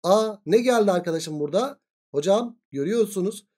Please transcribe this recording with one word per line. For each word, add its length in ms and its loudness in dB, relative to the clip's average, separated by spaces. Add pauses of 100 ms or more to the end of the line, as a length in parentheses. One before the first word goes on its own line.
Aa 320 2 (120)
ne 120 4
geldi 340 4
arkadaşım 480 -4
burada? 400 -4 (340)
Hocam 440 0 (140)
görüyorsunuz. 760 -2 (100)